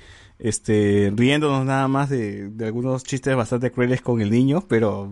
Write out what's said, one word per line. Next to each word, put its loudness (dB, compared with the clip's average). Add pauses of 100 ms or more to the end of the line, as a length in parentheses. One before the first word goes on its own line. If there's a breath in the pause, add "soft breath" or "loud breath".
(380 loud breath)
este, 2
riéndonos 2
nada 0
más 0
de, -6
de -8
algunos -4
chistes -2
bastante 0
crueles 0
con 0
el 0
niño, 2
pero, 0